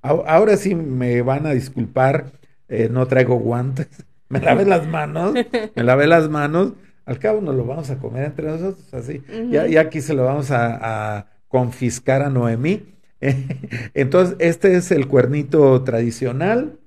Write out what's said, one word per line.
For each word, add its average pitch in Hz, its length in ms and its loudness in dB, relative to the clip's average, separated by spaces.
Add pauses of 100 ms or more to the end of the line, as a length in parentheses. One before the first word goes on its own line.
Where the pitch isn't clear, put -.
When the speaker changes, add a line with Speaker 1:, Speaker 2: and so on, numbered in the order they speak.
Speaker 1:
Au-, 147 240 0
ahora 190 300 4
sí 190 180 -2
me 127 480 -2
van 139 240 -2
a 151 60 -2
disculpar, 131 800 -2 (360)
eh, 113 220 -2
no 127 160 0
traigo 123 320 4
guantes. 123 500 -4 (200)
<laughs> - 200 -20
Me 135 120 -2
lavé 160 240 4
las 170 240 2
manos, 160 460 -4
Speaker 2:
<laughs> 233 420 -4
Speaker 1:
me 117 60 -2
lavé 131 240 4
las 160 240 4
manos. 151 420 0 (320)
Al 131 140 -6
cabo 214 240 -2
nos 147 120 -4
lo 123 120 -2
vamos 139 240 -8
a 131 80 -6
comer 123 260 -8
entre 151 220 -8
nosotros, 165 480 -8
así. 131 340 -12
Speaker 2:
Ujú. 226 220 -8
Speaker 1:
Ya, 156 160 2
ya 156 160 4
aquí 156 180 -2
se 147 140 -4
lo 131 100 2
vamos 135 260 -2
a, 113 680 -2
a 101 80 -14 (220)
confiscar 127 760 -2
a 143 80 -2
Noemí. 127 640 -2 (260)
<laughs> - 720 -6
Entonces, 180 460 2
este 170 360 2
es 180 160 0
el 147 180 2
cuernito 135 760 4
tradicional. 131 1040 -2